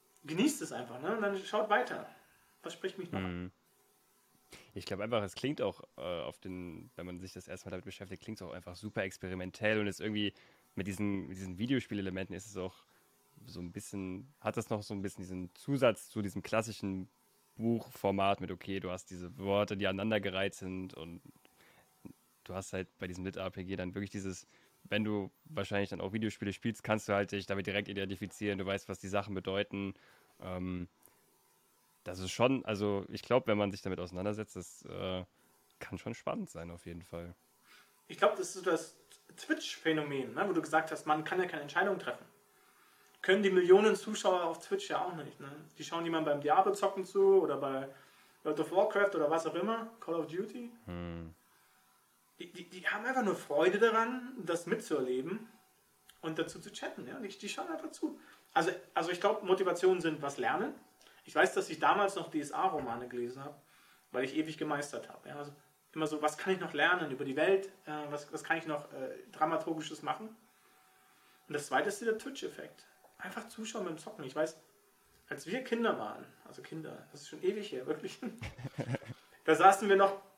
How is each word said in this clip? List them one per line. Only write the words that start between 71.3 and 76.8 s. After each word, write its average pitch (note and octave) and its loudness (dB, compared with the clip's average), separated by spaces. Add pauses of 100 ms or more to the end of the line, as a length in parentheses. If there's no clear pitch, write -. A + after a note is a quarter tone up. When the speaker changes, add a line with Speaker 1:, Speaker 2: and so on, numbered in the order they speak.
Speaker 1:
Und D3 -8
das - -2
zweite C#3 2
ist - -6
dieser A3 0
Twitch-Effekt. - -10 (320)
Einfach F#3+ -8
zuschauen A3 -8
beim D#3+ -4
Zocken. - -12
Ich B2+ -10
weiß, D#3+ 0 (720)
als C#3 -8
wir A#3+ -2
Kinder A3+ 2
waren, G#2+ -8 (200)
also - -16
Kinder, - -12